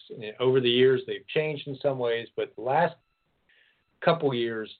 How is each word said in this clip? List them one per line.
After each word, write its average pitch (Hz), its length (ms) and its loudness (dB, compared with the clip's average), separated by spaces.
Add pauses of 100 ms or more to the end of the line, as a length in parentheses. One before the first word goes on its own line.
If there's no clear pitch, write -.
And 110 300 -12
over 127 200 4
the 120 100 2
years, 127 360 6
they've 101 220 -10
changed 156 400 -4
in 135 140 -8
some 135 180 -2
ways, 117 360 -2
but 107 200 -6
the 104 60 -12
last 156 340 0 (1080)
couple 160 320 0
years, 113 360 -4 (100)